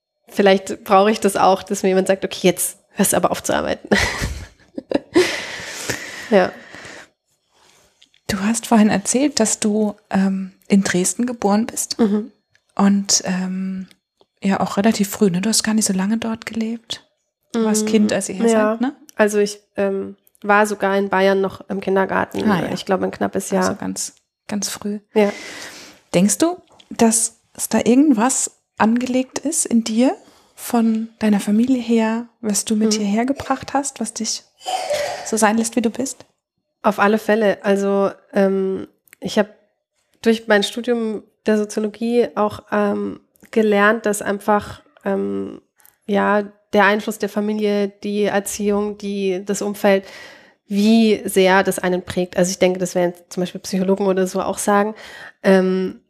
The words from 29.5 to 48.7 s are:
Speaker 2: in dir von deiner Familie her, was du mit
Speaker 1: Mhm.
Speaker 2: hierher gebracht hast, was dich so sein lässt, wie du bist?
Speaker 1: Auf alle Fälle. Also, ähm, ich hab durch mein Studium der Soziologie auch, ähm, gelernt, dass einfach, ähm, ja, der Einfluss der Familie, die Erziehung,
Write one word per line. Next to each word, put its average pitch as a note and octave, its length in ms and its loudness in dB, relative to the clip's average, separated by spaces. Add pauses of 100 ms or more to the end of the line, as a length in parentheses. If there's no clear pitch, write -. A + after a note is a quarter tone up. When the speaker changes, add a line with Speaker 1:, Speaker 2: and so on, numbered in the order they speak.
Speaker 2:
in A3+ 180 2
dir A#3 320 2 (400)
von A3+ 540 0 (100)
deiner G#3+ 200 2
Familie A#3+ 420 2
her, A3+ 460 0 (140)
was G#3 240 -4
du A3+ 100 0
mit G#3+ 180 2
Speaker 1:
Mhm. G#3+ 80 -2
Speaker 2:
hierher G#3 240 0
gebracht C4+ 480 -4
hast, C#4+ 260 -4
was A3 140 -8
dich - 300 -8 (840)
so A3 120 -2
sein G#3+ 200 2
lässt, A3+ 180 -2
wie B3 60 2
du A3+ 80 -2
bist? - 360 -8 (560)
Speaker 1:
Auf G#3 180 0
alle G3+ 180 4
Fälle. G#3+ 460 0
Also, G3 480 0 (220)
ähm, F#3+ 540 0 (320)
ich G3+ 200 -2
hab G3+ 80 0 (720)
durch A3+ 260 0
mein G#3 160 4
Studium A3+ 600 -4 (220)
der G#3+ 120 2
Soziologie G#3+ 800 -2
auch, G#3 360 -2
ähm, G3+ 500 -2 (300)
gelernt, G#3+ 540 2
dass G3+ 160 -2
einfach, G3+ 600 -2 (240)
ähm, G3 560 -6 (440)
ja, G3+ 380 2 (300)
der G#3 120 6
Einfluss G#3 340 0
der G3+ 100 -4
Familie, G#3 600 -2
die G3+ 340 -4
Erziehung, G3+ 760 -2